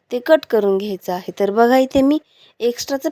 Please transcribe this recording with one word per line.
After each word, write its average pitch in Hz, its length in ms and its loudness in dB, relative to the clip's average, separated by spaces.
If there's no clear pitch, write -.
ते 240 80 -6
कट 311 260 2
करून 202 320 0
घ्यायचं 196 360 -6
आहे. 180 180 -10
तर 202 200 -2
बघा 240 260 4
इथे 262 240 2
मी 294 180 2
एक्स्ट्राचं 269 520 -4